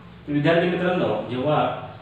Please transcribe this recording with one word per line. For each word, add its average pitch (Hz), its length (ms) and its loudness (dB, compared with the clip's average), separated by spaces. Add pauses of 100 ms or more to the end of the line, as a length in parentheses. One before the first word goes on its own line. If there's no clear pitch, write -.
(280)
तर 147 60 -4
विद्यार्थी 165 360 4
मित्रांनो, 110 600 0
जेव्हा 127 600 -2 (120)